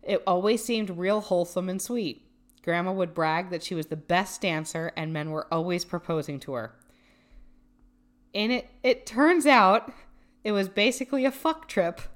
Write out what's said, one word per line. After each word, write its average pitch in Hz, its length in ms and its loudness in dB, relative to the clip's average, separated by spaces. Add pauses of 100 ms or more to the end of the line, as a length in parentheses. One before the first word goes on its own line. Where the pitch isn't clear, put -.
It - 240 0
always 202 360 2
seemed 214 360 -4
real 196 220 0
wholesome 185 480 -2
and 190 120 -4
sweet. 214 460 -6 (360)
Grandma 175 300 0
would 180 220 -2
brag 165 360 0
that 170 120 -6
she - 140 -6
was 156 100 -4
the 156 100 -6
best 180 460 -2
dancer 160 540 -4
and 160 160 -6
men 156 180 -6
were 156 240 -6
always 175 300 -2
proposing 156 560 -6
to - 140 -12
her. 113 200 -8 (1600)
And 214 180 -2
it, 247 160 -4 (140)
it - 240 2
turns 294 400 4
out 226 460 6 (520)
it 214 80 -2
was 196 160 0
basically 247 560 0
a 269 80 2
fuck 320 360 -4
trip 175 320 -2 (160)